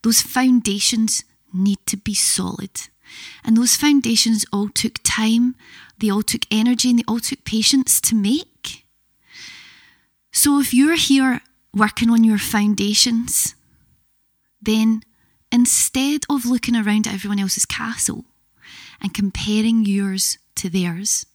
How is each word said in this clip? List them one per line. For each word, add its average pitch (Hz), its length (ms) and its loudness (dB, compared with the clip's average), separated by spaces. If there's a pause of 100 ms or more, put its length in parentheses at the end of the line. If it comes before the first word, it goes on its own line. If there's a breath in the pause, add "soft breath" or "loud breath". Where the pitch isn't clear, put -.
Those 226 200 2
foundations 226 1000 0 (280)
need 196 340 0
to - 100 -6
be 202 180 -8
solid. - 560 -4 (720 loud breath)
And 226 120 4
those 240 200 2
foundations 233 760 2
all 202 160 -2
took - 340 -6
time, 233 540 0 (420 loud breath)
they 214 120 -2
all 208 120 -2
took - 280 -6
energy, 240 400 0
and 240 100 4
they - 80 -6
all 233 100 -2
took - 260 -10
patience 220 580 0
to - 120 -2
make. - 720 -4 (1500 loud breath)
So 285 280 2
if 262 120 -2
you're 294 240 4
here 269 440 2 (340)
working 214 360 2
on 226 120 6
your 214 160 4
foundations, 208 1160 0 (1040)
then 220 400 0 (480)
instead 269 800 0
of 254 160 -2
looking 240 300 0
around 214 300 0
at - 80 -6
everyone 202 260 -4
else's 190 260 -2
castle - 580 -6 (760 loud breath)
and 196 120 -6
comparing 214 720 0
yours 196 540 -2 (180)
to 185 140 -6
theirs 180 640 -2